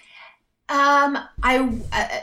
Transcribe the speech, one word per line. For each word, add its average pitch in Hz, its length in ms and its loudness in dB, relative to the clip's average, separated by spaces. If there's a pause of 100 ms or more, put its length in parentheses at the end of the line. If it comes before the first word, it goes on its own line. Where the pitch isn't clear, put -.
(680)
Um, 285 480 2 (260)
I, 254 380 0 (120)
uh, - 160 -2 (140)